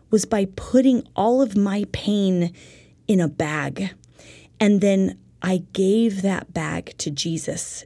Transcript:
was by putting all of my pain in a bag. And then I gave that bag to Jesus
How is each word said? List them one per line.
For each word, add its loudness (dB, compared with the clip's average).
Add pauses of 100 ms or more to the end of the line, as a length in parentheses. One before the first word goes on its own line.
(120)
was 4
by -2 (100)
putting 2
all 2
of 0
my 0
pain 0 (540)
in 4
a 2
bag. -4 (680)
And 4
then 2 (240)
I 0 (100)
gave 2
that -2
bag -6
to -6
Jesus -6